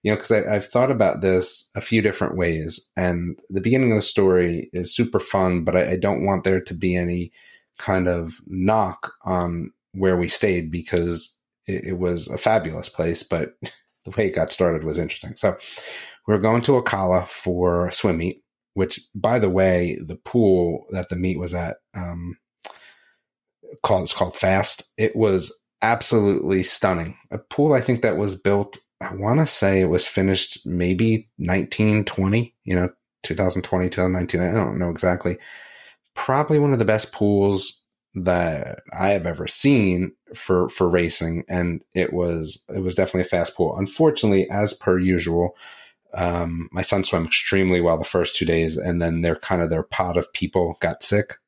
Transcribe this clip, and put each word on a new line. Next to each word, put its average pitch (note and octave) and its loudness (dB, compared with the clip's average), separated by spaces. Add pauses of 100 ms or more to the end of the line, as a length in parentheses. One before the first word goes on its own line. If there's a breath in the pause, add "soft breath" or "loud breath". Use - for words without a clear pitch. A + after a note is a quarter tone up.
you G#2+ 2
know, G2+ 2
'cause - -10
I, G#2+ 2
I've G2 -2
thought C3 2
about G2 2
this F#2 0
a G#2+ -6
few A2+ 0
different F#2+ 0
ways, E2 -4
and F2 -2 (140)
the F#2+ -4
beginning B2 2
of G#2+ 2
the G2+ 0
story F2+ 2
is F2 -6
super A#2+ 0
fun, F#2 0
but E2+ 0
I, F2+ 2
I F#2 0
don't F2+ 0
want G2 0
there F#2+ 2
to - -12
be F2+ -2
any F2 -2 (460 soft breath)
kind F#2 0
of E2+ -4
knock F#2+ 0 (120)
on F2 -2 (220)
where F#2+ 2
we F2 0
stayed F2 0
because E2+ -4 (300)
it, F#2+ -8
it F2+ -6
was F2 -4
a D#2 -8
fabulous E2 -2
place, E2 -4
but - -4
<laughs> - -16 (420 loud breath)
the F2+ -14
way G#2+ 2
it - -4
got E2 -2
started E2+ 0
was D#2 -4
interesting. - -8
So F#2+ -2 (720 loud breath)
we G#2+ 2
were G#2 4
going A2 2
to C3+ 4
Ocala F#2 2
for F2 2
a - -4
swim F2+ 2
meet, F2 -4 (300)
which, - -2 (160)
by A2+ 2
the G2 4
way, F2+ 2
the D#2+ -12
pool F#2 2
that F#2+ -6
the F#2 -4
meet F2+ -2
was F2 -6
at, E2+ -6 (180)
um, F2 -10 (1400 loud breath)
called, F#2 2
it's - -4
called F2+ -2
Fast. - 0 (120)
It A2 0
was F#2+ 2 (300)
absolutely G2+ 2
stunning. F2+ -2 (140)
A - -8
pool, D3 2
I B2+ 4
think, A#2 0
that G2+ 2
was G2 -2
built, G2+ 0 (220)
I - -10
wanna A#2 2
say G2 2
it F2 4
was - 0
finished - 0
maybe F#2 0 (100)
nineteen G2+ 0
twenty, G#2 -2
you F2+ -2
know, F2+ 2 (320)
two D#2+ -6
thousand F#2 0
twenty, F2+ -2
two F#2 -4
thousand F#2 2
nineteen. F2 -2
I F2+ 0
don't E2+ -2
know F2 -2
exactly. F2+ -2 (800 loud breath)
Probably D3 0
one C#3+ 2
of A#2 2
the A2 2
best G#2+ 0
pools G2+ 2 (360)
that F2 -2 (120)
I F#2+ 0
have F#2+ 0
ever D#2+ -6
seen G2 2 (180)
for, F2+ 0
for F2+ 0
racing. E2 0
And F2 -2 (140)
it F2+ 0
was, E2+ -4 (140)
it G2 -4
was F2+ -4
definitely F#2 0
a F2+ 0
fast E2+ -2
pool. D#2+ 0
Unfortunately, G#2 2
as G#2 -2
per F#2 2
usual, F2 0 (560 loud breath)
um, F2 -4
my F#2 -4
son F#2+ 0
swam E2+ 0
extremely F#2 2
well E2+ 2
the E2 -6
first F2 -2
two E2+ -2
days, E2 0
and E2+ -2
then E2 0
their, E2+ 0
kind F2 -2
of E2 -2
their D#2+ -2
pod F2 -2
of - -2
people F2+ -2
got E2 -4
sick - -2 (120)